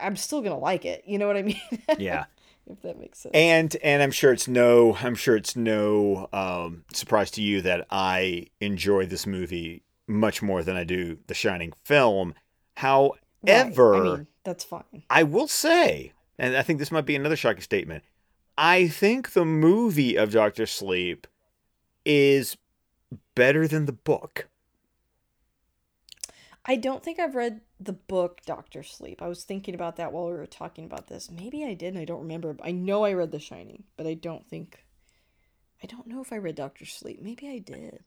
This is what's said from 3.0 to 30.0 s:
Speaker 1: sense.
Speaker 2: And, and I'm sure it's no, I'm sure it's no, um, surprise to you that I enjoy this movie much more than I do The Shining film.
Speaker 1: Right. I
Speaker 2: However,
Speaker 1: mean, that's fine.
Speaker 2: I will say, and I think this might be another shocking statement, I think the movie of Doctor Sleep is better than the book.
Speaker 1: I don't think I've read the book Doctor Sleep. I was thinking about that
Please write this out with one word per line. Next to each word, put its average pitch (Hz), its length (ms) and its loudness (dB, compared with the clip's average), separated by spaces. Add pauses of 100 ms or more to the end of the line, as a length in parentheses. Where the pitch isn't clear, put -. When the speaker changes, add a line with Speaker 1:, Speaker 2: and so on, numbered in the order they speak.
Speaker 1:
sense. - 140 -18
Speaker 2:
And, 160 480 6
and 143 200 4
I'm 139 80 2
sure 135 220 6
it's 120 160 0
no, 120 520 8
I'm 123 140 -4
sure 117 220 2
it's - 180 -4
no, 104 800 2
um, 90 500 -6 (100)
surprise - 400 0
to 107 100 -6
you 101 200 0
that 90 280 -2
I 92 560 -2 (140)
enjoy 98 460 0
this 90 200 -8
movie 87 580 -8 (240)
much 107 340 -2
more 95 220 -2
than 92 120 -4
I 90 80 -4
do 85 340 -4 (100)
The 90 60 -8
Shining 85 380 -4 (120)
film. 110 460 2
Speaker 1:
Right. 78 40 -12 (420)
I 135 360 4 (320)
Speaker 2:
However, 127 720 6
Speaker 1:
mean, 147 100 -12 (160)
that's 180 220 -10
fine. - 440 -18
Speaker 2:
I 151 140 6
will 170 260 2
say, 294 640 2 (260)
and 127 180 -2
I 135 60 0
think 160 180 -2
this 147 100 -6
might 156 160 -2
be 147 100 0
another 147 200 -2
shocking 110 260 0
statement, 80 400 -4 (560)
I 175 300 4
think 226 440 -2
the 180 120 4
movie 160 720 2
of 104 160 2
Doctor 110 340 2
Sleep 92 600 -4 (800)
is 139 520 4 (800)
better 143 320 6
than 151 180 -2
the 135 60 -4
book. - 560 -4 (2250)
Speaker 1:
I 262 80 2
don't 262 280 -4
think 330 160 -6
I've 277 160 -2
read 233 240 -4 (180)
the 190 140 -10
book 180 520 -4
Doctor - 380 -12
Sleep. - 400 -18
I 175 60 -10
was 175 160 -12
thinking 196 300 -12
about 170 220 -8
that 170 160 -8